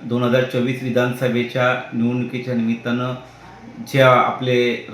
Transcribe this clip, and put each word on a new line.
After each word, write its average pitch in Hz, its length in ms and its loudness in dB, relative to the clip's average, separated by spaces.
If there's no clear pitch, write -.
दोन 120 200 -2
हजार 123 200 4
चोवीस 127 400 -2
विधानसभेच्या 123 1000 0
निवडणुकीच्या 123 640 -2
निमित्तानं 120 600 -2
ज्या 131 200 8
आपले 120 800 2